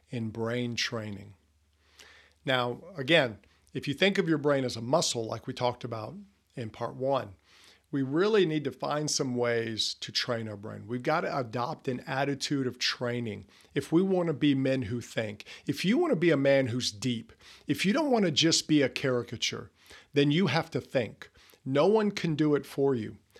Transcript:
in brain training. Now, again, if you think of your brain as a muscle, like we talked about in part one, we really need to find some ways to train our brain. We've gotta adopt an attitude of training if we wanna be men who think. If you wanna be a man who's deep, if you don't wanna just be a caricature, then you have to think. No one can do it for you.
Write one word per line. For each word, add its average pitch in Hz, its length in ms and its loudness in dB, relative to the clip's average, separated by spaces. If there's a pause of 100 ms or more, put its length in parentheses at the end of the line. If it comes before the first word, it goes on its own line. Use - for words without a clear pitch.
(120)
in 113 180 -4
brain 117 460 -4
training. 104 580 -6 (1120)
Now, 127 380 0 (120)
again, 135 440 2 (340)
if 143 140 -8
you 139 80 -2
think 196 240 2
of 165 100 2
your 156 80 4
brain 139 260 2
as 120 140 -4
a 113 40 -8
muscle, 123 440 0
like 110 220 -8
we 131 60 -6
talked 123 300 -2
about 113 300 -8 (420)
in 117 140 -8
part 131 260 -8
one, 127 340 0 (600)
we 139 120 0
really 185 420 4
need 156 200 0
to 127 60 -4
find 147 380 -2
some 135 260 -2
ways 117 600 0
to - 160 -12
train 113 360 -2
our 107 80 -8
brain. 104 300 -12
We've 123 180 -6
gotta 151 320 0
adopt 123 520 -4
an 123 140 -4
attitude 139 680 -2
of - 100 -8
training 120 680 -4 (280)
if - 180 -4
we 175 120 6
wanna 175 300 2
be 143 200 4
men 135 300 2
who 117 180 -4
think. 107 440 -6 (200)
If - 180 -4
you 214 140 2
wanna 339 180 2
be 165 140 2
a 147 80 4
man 139 300 4
who's 120 240 -2
deep, 113 420 -4 (320)
if 147 180 -2
you 190 100 4
don't 294 180 2
wanna 202 200 4
just 156 360 2
be 151 160 6
a 123 60 4
caricature, 117 840 -4 (420)
then 143 160 4
you 170 180 4
have 143 220 0
to 135 100 -2
think. - 520 -4 (340)
No 139 220 4
one 208 240 4
can 170 240 -2
do 151 180 2
it 143 140 0
for 139 260 2
you. - 240 -6 (220)